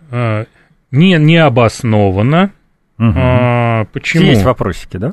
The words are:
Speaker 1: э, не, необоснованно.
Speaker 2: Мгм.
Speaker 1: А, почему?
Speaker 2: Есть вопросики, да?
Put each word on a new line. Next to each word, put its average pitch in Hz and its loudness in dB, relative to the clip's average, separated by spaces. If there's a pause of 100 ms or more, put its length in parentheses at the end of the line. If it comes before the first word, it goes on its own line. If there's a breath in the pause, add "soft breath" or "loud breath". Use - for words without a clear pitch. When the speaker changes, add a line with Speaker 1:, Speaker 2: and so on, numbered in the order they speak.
Speaker 1:
э, 113 -4 (440 soft breath)
не, 175 2
необоснованно. 123 2 (460)
Speaker 2:
Мгм. 113 0
Speaker 1:
А, 120 0
почему? 165 -2
Speaker 2:
Есть 113 2
вопросики, - -4
да? 117 -6